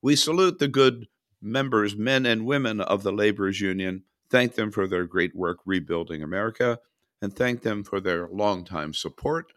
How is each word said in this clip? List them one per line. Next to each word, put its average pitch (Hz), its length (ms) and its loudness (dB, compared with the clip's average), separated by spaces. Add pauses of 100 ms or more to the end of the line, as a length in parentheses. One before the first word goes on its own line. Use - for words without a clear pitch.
We 143 160 4
salute 175 420 2
the 143 80 2
good 127 400 4 (340)
members, 110 540 0
men 127 300 2
and 113 200 2
women 123 360 0
of 98 220 0
the 98 100 0
Laborers 101 480 0
Union, 95 420 -4 (260)
thank 123 260 2
them 107 180 -2
for 98 140 0
their 90 180 0
great 87 280 0
work 87 320 -4
rebuilding 85 560 -4
America, 113 580 -2 (420)
and 101 120 -6
thank 123 280 -2
them 104 240 -4
for 98 160 -4
their 87 260 -2
longtime 90 680 -4
support - 640 -6